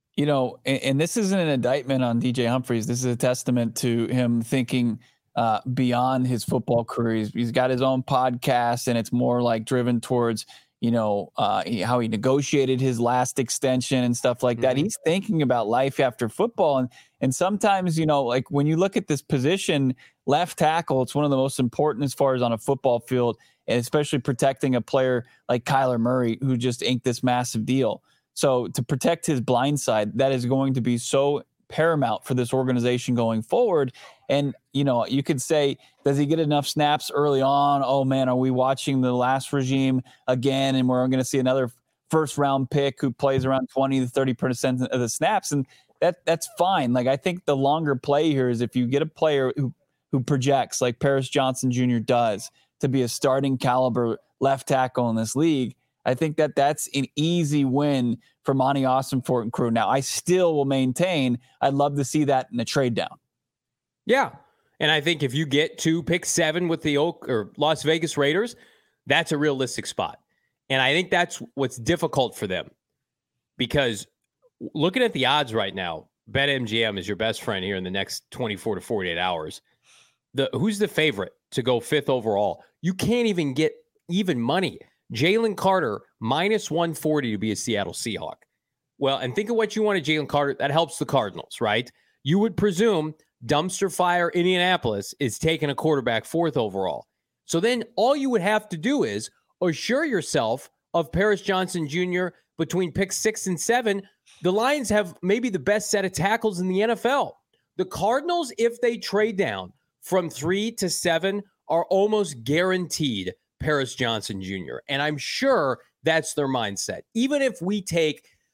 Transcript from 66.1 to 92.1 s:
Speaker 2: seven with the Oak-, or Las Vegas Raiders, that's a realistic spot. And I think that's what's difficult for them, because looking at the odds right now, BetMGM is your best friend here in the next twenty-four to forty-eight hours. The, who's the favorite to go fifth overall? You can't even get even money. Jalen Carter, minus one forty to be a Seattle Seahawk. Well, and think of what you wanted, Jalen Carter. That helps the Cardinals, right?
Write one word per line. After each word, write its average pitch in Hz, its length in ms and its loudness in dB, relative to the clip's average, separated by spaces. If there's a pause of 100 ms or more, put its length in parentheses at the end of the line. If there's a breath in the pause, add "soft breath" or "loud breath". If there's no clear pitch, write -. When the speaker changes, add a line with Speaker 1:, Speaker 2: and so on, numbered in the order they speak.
Speaker 2:
seven 170 420 0
with 160 140 -2
the 147 160 0
Oak-, 165 320 -2
or 110 260 -2
Las 151 280 0
Vegas 160 340 0
Raiders, 160 400 0 (500 soft breath)
that's 156 240 2
a 151 60 0
realistic 135 480 -2
spot. - 340 -6 (500)
And 135 120 2
I 131 100 4
think 180 180 0
that's 175 320 0 (120)
what's 131 240 -2
difficult 139 580 0
for 107 120 -6
them, 90 220 -4 (880)
because 123 480 0 (680)
looking 185 300 0
at 233 100 2
the 131 120 0
odds 135 280 2
right 98 200 -2
now, 87 360 -6 (200)
BetMGM 113 720 0
is 90 80 -8
your 104 80 -4
best 110 280 -4
friend 98 200 -4
here 98 140 -4
in 92 80 -6
the 90 60 -6
next - 400 -8
twenty-four 110 440 -6
to - 60 -8
forty-eight 92 360 -4
hours. 85 440 -4 (720 soft breath)
The, - 200 0
who's 196 260 -2
the 208 80 2
favorite 120 460 0 (180)
to 135 100 0
go 120 180 2
fifth 143 300 -2
overall? 104 540 0 (180 soft breath)
You 180 120 -2
can't 226 340 0
even 165 260 0
get 151 200 0 (360)
even 175 320 0
money. 156 380 -2 (340 soft breath)
Jalen 196 420 2
Carter, 180 460 0 (180 soft breath)
minus 165 520 0
one 165 220 0
forty 147 380 0
to 107 60 -2
be 107 140 -2
a 98 40 -2
Seattle 101 380 -4
Seahawk. 80 440 -8 (600)
Well, 135 200 0
and 123 180 -4
think 208 140 -2
of 240 60 0
what 220 200 -2
you 214 80 0
wanted, 196 220 0
Jalen 151 220 0
Carter. 143 300 0
That 139 140 0
helps 160 260 0
the 147 80 -4
Cardinals, 104 560 -2
right? 113 300 0 (320)